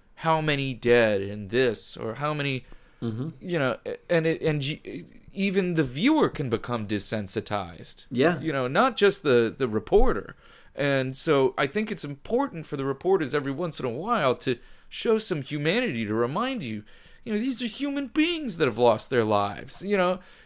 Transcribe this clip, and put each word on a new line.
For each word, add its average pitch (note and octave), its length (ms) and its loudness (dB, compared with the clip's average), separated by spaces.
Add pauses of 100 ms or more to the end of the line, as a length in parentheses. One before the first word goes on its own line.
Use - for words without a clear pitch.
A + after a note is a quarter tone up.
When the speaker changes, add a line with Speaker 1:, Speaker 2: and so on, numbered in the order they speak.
(180)
Speaker 1:
how D#3+ 220 0
many C#3 340 -2
dead A2+ 480 4
and G2+ 280 -8
this, A#2 480 0
or A2+ 180 -6
how D3 180 -4
many, C#3 320 -4 (360)
Speaker 2:
Mm-hmm. A#2+ 280 -4 (120)
Speaker 1:
you F3 180 -2
know, C3 160 2 (340)
and E3 160 2
it, D#3+ 160 0
and D3+ 220 0
you, C#3+ 420 -8 (280)
even F#3+ 400 0
the D#3+ 100 4
viewer F3+ 460 2
can C3+ 200 -4
become A2 380 -2
desensitized. G2+ 1200 -4
Speaker 2:
Yeah. D#3 300 2
Speaker 1:
You D#3+ 140 -4
know, C3 160 -2
not A3 260 2
just - 280 2
the, A#2+ 320 4
the C3 120 -2
reporter. G#2+ 680 2 (360)
And C3+ 440 -2
so C#3 400 4
I C#3+ 100 2
think G#3+ 240 -2
it's - 140 -8
important F3 600 -4
for D3 120 -8
the C3+ 80 -4
reporters C#3+ 500 0
every C#3 160 -2
once D#3 260 -6
in - 80 -4
a B2 40 -2
while D3+ 480 0
to B2 200 -4 (300)
show A3+ 300 0
some F3+ 240 -2
humanity, D3+ 640 -2
to G#2 80 -2
remind E3+ 500 -2
you, A2 200 -8 (420)
you A3 80 -6
know, G#3 60 0
these B3 220 -2
are B3 60 -2
human C#4 400 -4
beings D#4 480 -2
that D#3 140 0
have A2 80 -4
lost A#2 320 4
their A#2+ 160 2
lives. G2+ 560 0
You G3+ 160 0
know, F#3 220 2 (260)